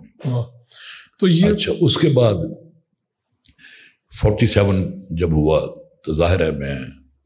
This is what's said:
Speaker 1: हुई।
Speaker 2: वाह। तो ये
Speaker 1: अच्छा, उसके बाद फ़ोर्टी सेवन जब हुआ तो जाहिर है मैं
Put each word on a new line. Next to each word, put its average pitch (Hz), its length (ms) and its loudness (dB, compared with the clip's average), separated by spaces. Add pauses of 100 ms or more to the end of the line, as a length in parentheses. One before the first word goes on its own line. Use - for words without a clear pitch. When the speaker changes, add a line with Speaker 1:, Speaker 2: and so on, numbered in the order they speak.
Speaker 1:
हुई। - 320 -10
Speaker 2:
वाह। 120 100 -2 (800)
तो 196 80 2
ये 175 200 4
Speaker 1:
अच्छा, - 240 0
उसके 160 360 2
बाद 117 480 0 (1700)
फ़ोर्टी 107 240 2
सेवन 98 680 0
जब 82 220 -2
हुआ 76 260 2 (440)
तो 80 100 -6
जाहिर 85 280 2
है 76 160 -2
मैं 69 180 -6 (500)